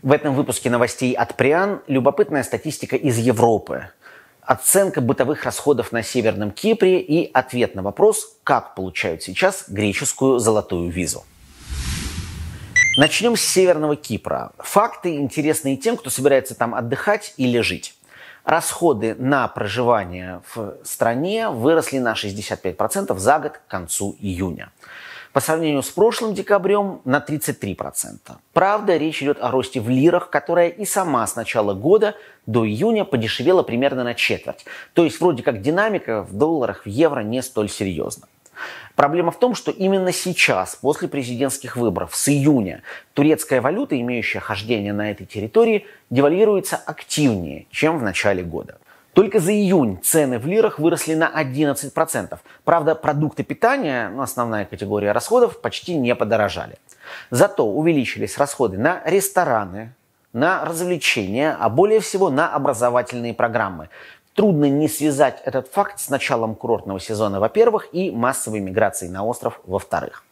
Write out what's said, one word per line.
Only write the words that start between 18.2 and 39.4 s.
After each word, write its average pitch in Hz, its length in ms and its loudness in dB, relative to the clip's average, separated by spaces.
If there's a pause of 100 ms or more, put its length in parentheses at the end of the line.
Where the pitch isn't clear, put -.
Расходы 139 720 0
на 131 300 0
проживание 98 960 -2 (120)
в 110 300 -10
стране 170 640 -2
выросли 143 520 0
на 117 160 0
шестьдесят 101 460 -8
пять 92 140 -6
процентов 120 440 -2
за 131 200 4
год 147 140 -6 (120)
к - 60 -14
концу 98 480 -6
июня. 92 540 -6 (600)
По 135 80 2
сравнению 156 420 0
с - 60 -8
прошлым 220 440 0
декабрем 196 680 0
на 131 160 2
тридцать 147 400 -6
три 101 160 -6
процента. - 600 -12 (160)
Правда, 196 420 2
речь 151 260 -2
идет 139 200 0
о 120 100 -2
росте 127 300 -2
в 107 80 -4
лирах, 160 400 4
которая 170 400 2
и 196 160 -8
сама 143 420 0
с - 80 -8
начала 107 380 0
года 202 420 4 (300)
до 113 200 2
июня 190 380 0
подешевела 131 580 2
примерно 127 440 0
на 120 80 -4
четверть. - 500 -4 (300)
То 170 100 6
есть 147 160 0
вроде 160 240 2
как 117 180 -2
динамика 156 640 0
в 95 100 -14
долларах, 127 520 0
в - 20 -8
евро 139 320 2
не 113 220 -4
столь 107 280 -4
серьезна. - 580 -6 (680)
Проблема 165 360 2
в - 60 -14
том, 247 180 2